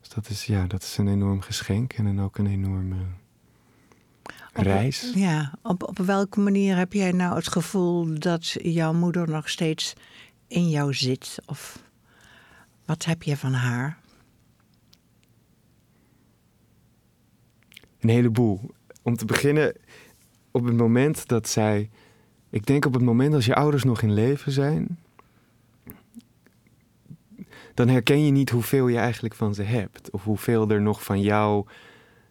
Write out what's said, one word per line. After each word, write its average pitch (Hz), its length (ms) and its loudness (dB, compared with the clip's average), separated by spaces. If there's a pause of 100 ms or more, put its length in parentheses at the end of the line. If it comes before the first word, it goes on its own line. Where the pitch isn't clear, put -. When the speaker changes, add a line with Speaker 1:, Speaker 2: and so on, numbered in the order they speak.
Speaker 1:
Dus - 80 -20
dat - 200 -10
is, 101 180 -8
ja, 98 200 2
dat 92 160 -6
is - 160 -12
een 101 100 2
enorm 98 320 0
geschenk 104 520 -4
en 110 120 -4
dan 98 160 -2
ook 98 180 -6
een 101 80 0
enorme 95 500 -2 (1600)
Speaker 2:
Op - 80 -2
Speaker 1:
reis. 113 520 0
Speaker 2:
ja, 156 480 0
op, 185 260 -4
op 180 100 -10
welke 196 420 0
manier 196 360 2
heb 185 160 -2
jij 190 200 0
nou 180 240 0
het 165 120 -4
gevoel 170 720 0
dat 170 280 -2 (160)
jouw 160 300 0
moeder 170 360 0
nog 156 200 -4
steeds - 460 -4 (520)
in 175 240 0
jou 143 240 0
zit? 127 520 -4
Of - 360 -14 (1000)
wat 156 200 -6
heb 165 180 -2
je 143 140 -2
van 135 160 -2
haar? 123 460 -2 (4000)
Speaker 1:
Een 113 80 2
heleboel. 113 520 2 (420)
Om 120 140 -2
te - 80 -6
beginnen, 143 500 0 (760)
op 120 140 0
het 120 120 2
moment 120 520 2
dat 113 200 0
zij, 107 420 0 (600)
ik 107 160 -4
denk 139 180 2
op 131 100 0
het 123 80 2
moment 127 320 4
als 131 120 2
je 101 80 4
ouders 143 300 2
nog 120 180 2
in 107 100 2
leven 131 400 0
zijn, 151 460 -2 (2750)
dan 120 140 2
herken 131 360 4
je 147 60 4
niet 139 200 4
hoeveel 123 380 2
je 120 100 2
eigenlijk 113 360 -2
van 104 200 -2
ze 104 80 -6
hebt. 104 480 -4
Of 92 140 -8
hoeveel 107 460 0
er 104 120 4
nog 104 220 0
van 98 160 0
jou 104 460 2 (640)